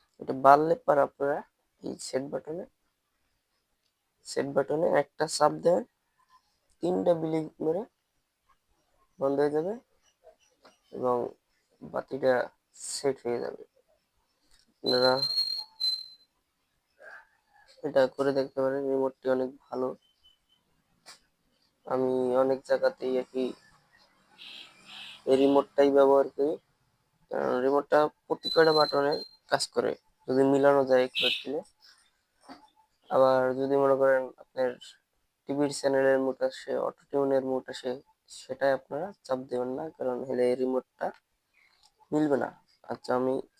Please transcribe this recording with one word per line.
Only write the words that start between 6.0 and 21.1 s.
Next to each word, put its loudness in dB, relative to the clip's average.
তিনটা 0
ব্লিঙ্ক -4
মেরে -2
বন্ধ 0
হয়ে 0
যাবে -4
এবং 0
বাতিটা -2
সেট -2
হয়ে -4
যাবে। -10
আপনারা 2
এটা 2
করে 0
দেখতে -4
পারেন, -2
রিমোটটি -2
অনেক -2
ভালো। -6